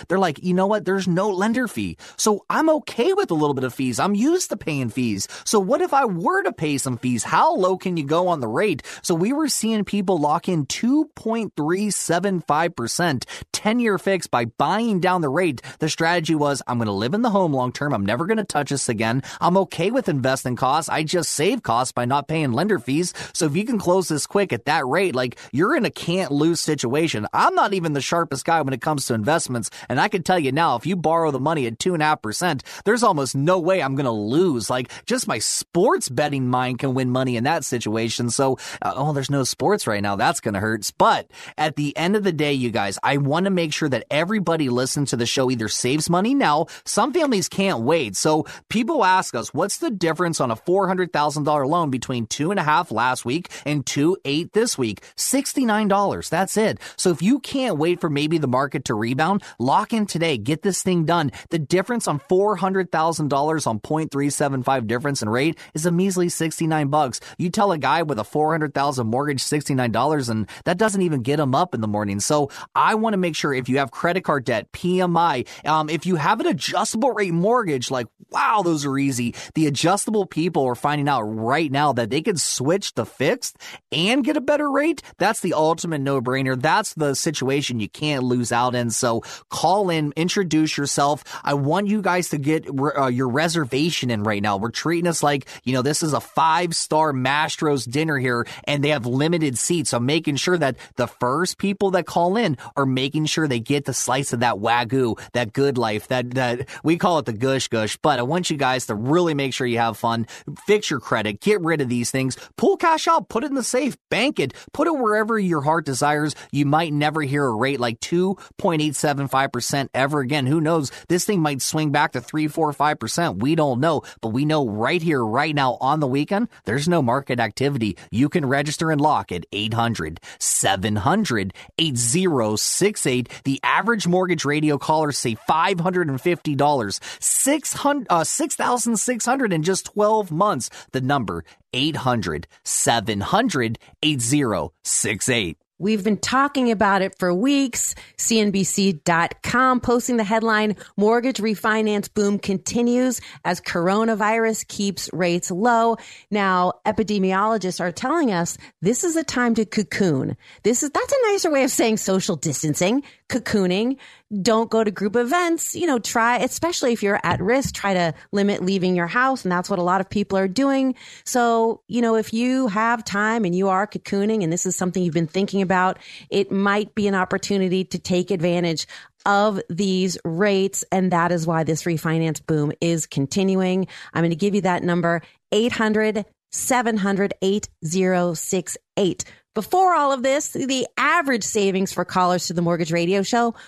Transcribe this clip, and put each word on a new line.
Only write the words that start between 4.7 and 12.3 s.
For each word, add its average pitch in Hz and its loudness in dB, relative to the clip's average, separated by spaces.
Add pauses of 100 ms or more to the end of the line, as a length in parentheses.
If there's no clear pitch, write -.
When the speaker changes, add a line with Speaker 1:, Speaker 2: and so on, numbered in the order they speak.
Speaker 1:
fees. 110 -2 (160)
So - 0
what 202 2
if 359 -2
I 277 4
were 254 0
to 277 -2
pay 151 -2
some 127 -4
fees? 123 -2
How 262 2
low 185 2
can 185 -4
you 151 -2
go 165 2
on 165 0
the 123 -4
rate?" 151 0 (180)
So 175 0
we 196 2
were 294 0
seeing 220 0
people 196 0
lock 147 0
in 165 0
two 285 0
point 226 -4
three 185 0
seven 180 -2